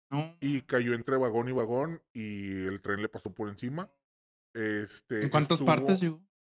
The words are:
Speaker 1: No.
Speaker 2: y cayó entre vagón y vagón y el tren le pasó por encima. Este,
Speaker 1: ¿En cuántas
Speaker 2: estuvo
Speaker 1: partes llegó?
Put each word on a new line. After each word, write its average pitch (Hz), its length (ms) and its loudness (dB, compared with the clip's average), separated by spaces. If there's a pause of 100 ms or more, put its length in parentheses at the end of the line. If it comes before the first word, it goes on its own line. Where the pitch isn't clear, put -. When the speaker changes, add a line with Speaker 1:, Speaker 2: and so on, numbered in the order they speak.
(100)
Speaker 1:
No. 156 300 -2
Speaker 2:
y 139 220 0
cayó 120 320 2
entre 127 220 0
vagón 120 320 2
y 131 40 -2
vagón 127 500 0 (100)
y 98 540 -6
el 98 160 -4
tren 101 200 0
le 107 60 0
pasó 104 260 -8
por 107 140 -4
encima. 135 420 -8 (640)
Este, 107 680 -2
Speaker 1:
¿En 139 80 2
cuántas 151 300 4
Speaker 2:
estuvo 165 60 2
Speaker 1:
partes 165 340 4
llegó? 165 220 -2 (280)